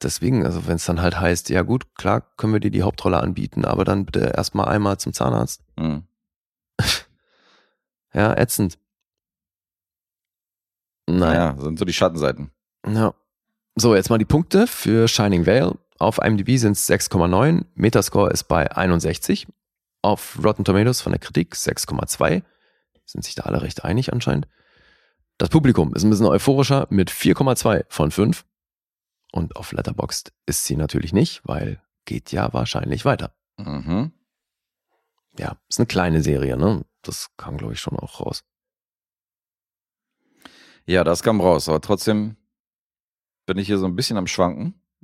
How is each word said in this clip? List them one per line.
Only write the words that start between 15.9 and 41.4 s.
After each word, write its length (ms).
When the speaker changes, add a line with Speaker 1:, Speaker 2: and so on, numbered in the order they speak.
Speaker 1:
Auf 180
I 80
M 120
D 60
B 140
sind's 300
sechs 240
Komma 160
neun, 380
Metascore 560
ist 140
bei 300
einundsechzig, 720
auf 420
Rotten 200
Tomatoes 380
von 100
der 80
Kritik 360
sechs 300
Komma 220
zwei. 340
Sind 200
sich 100
da 80
alle 180
recht 220
einig 300
anscheinend. 340
Das 120
Publikum 440
ist 100
ein 60
bisschen 160
euphorischer 640
mit 220
vier 240
Komma 200
zwei 340
von 220
fünf. 340
Und 240
auf 160
Letterboxd 600
ist 180
sie 120
natürlich 360
nicht, 300
weil 380
geht 260
ja 220
wahrscheinlich 520
weiter. 300
Speaker 2:
Mhm. 560
Speaker 1:
Ja, 200
ist 100
eine 60
kleine 380
Serie, 340
ne? 280
Das 360
kam, 200
glaub 140
ich, 80
schon 180
auch 220
raus. 240
Speaker 2:
Ja, 180
das 200
kam 160
raus, 300